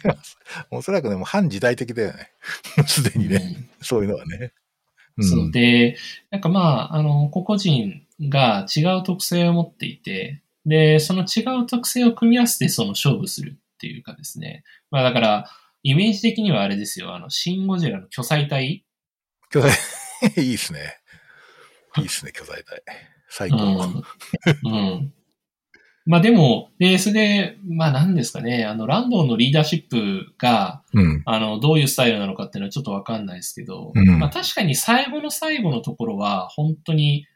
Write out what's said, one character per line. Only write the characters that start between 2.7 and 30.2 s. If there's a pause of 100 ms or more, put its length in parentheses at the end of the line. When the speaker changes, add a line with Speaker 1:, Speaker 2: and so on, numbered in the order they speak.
Speaker 1:
す
で
に
ね。
Speaker 2:
う
ん。 (140)
Speaker 1:
そ
う
い
う
の
は
ね。 (680)
う
ん。
Speaker 2:
そ
う。
で、 (340)
な
ん
か
ま (320)
あ、
あ
の、
個
々
人 (140)
が
違 (160)
う
特
性
を
持
っ
て
い
て、 (220)
で、
そ
の
違 (200)
う
特
性
を
組
み
合
わ
せ
て
そ
の
勝
負
す
る (160)
っ
て
い
う
か
で
す
ね。 (280)
ま
あ、
だ
か
ら、 (380)
イ
メ
ー
ジ
的
に
は
あ
れ
で
す
よ。
あ
の、
シ
ン・
ゴ
ジ
ラ
の
巨
彩
隊？ (640)
Speaker 1:
巨
彩、 (320)
<laughs>
い
い
っ
す
ね。 (1160)
い
い
っ
す
ね、
巨
彩
隊。 (460)
最
高。
Speaker 2:
う
ん。
う (200)
ん。 (920)
ま
あ、
で
も、
で、
そ
れ
で、 (100)
ま
あ、
な
ん
で
す
か
ね。
あ
の、
ラ
ン
ド
ン
の
リ
ー
ダ
ー
シ
ッ
プ